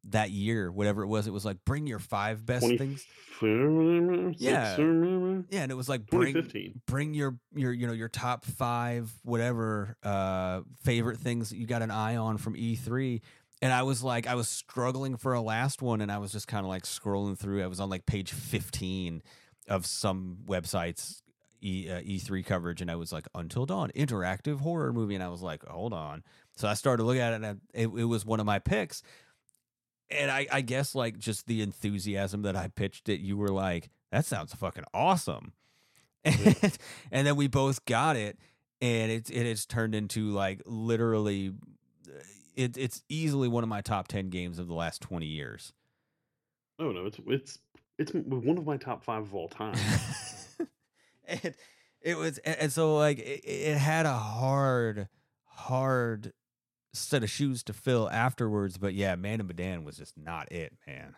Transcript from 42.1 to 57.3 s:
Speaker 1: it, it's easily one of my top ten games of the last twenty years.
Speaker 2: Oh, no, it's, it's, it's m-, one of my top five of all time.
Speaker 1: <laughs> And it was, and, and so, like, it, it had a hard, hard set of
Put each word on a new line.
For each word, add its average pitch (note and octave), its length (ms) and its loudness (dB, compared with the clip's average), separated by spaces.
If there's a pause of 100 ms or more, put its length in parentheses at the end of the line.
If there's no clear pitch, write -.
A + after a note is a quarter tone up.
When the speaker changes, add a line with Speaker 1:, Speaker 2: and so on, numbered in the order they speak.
Speaker 1:
it, B2+ 220 0
it's B2+ 320 -6
easily D3 400 0
one A#2 140 2
of A2 60 -2
my G#2 120 -2
top G2 280 -2
ten F#2+ 200 -4
games F2+ 300 -4
of F2 80 -6
the E2+ 80 -6
last E2 260 -4
twenty E2+ 260 -6
years. C#2+ 460 -10 (1080)
Speaker 2:
Oh, D#3 120 -2
no, F2+ 140 -4
it's, G#2 220 -8
it's, - 320 -2 (380)
it's D3+ 160 -4
m-, D3+ 160 -2
one C3+ 280 2
of D#3 80 -6
my D3 120 -2
top B2+ 260 -8
five A2 200 -2
of G2 120 -10
all E2 140 -4
time. G#2+ 520 0 (580)
Speaker 1:
<laughs> D#4+ 100 -4 (580)
And E3 280 -4 (460)
it E3 160 0
was, D#3+ 220 -2
and, D#3 200 -2
and D#3 140 2
so, D#3 240 6
like, D3 220 6
it, C3+ 260 -6
it D3+ 320 0
had D#3 280 4
a C#3+ 120 4
hard, A#2 920 2 (340)
hard B2 880 0 (600)
set - 300 0
of G#2+ 80 0